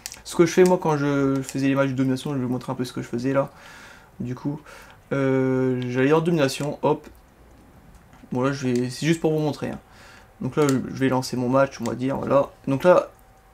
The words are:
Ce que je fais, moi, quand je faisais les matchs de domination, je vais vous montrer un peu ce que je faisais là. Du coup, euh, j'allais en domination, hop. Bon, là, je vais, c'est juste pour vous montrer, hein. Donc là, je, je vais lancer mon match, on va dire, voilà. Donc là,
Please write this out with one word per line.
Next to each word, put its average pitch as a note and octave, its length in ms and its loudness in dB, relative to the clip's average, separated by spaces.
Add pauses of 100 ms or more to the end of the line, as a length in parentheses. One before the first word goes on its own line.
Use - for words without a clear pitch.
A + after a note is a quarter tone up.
(240)
Ce - 120 -12
que E3+ 80 6
je E3 80 0
fais, F#3 120 6
moi, F3+ 140 4
quand D#3 200 0
je C#3 440 0
faisais C3+ 260 -2
les C#3 60 2
matchs C#3 140 2
de C3 60 -4
domination, C3 400 -2
je C#3 40 -4
vais B2+ 60 -2
vous B2 80 -2
montrer B2+ 180 -6
un B2+ 40 -6
peu - 100 -4
ce - 80 -8
que C3 80 -8
je B2+ 60 -8
faisais B2 260 -4
là. C#3 180 0 (680)
Du B2 140 -6
coup, C#3+ 260 -8 (540)
euh, C3 760 0
j'allais C3 240 2
en D#3+ 80 6
domination, D3 640 0
hop. D3 260 0 (1200)
Bon, B2 120 -2
là, C3+ 100 0
je C#3 160 -4
vais, B2+ 220 0
c'est C3+ 160 -6
juste E3 160 2
pour D#3 100 2
vous D#3 60 0
montrer, D3+ 320 -4
hein. - 80 -10 (640)
Donc C3 140 -6
là, D3+ 120 4
je, C3+ 60 4
je A#2 240 -4
vais C3 100 2
lancer B2+ 300 -2
mon B2 100 -2
match, C3+ 320 2
on A#2 40 -6
va A#2 100 -4
dire, C3 240 -2
voilà. B2+ 320 2 (160)
Donc C3+ 180 0
là, F3+ 240 6 (460)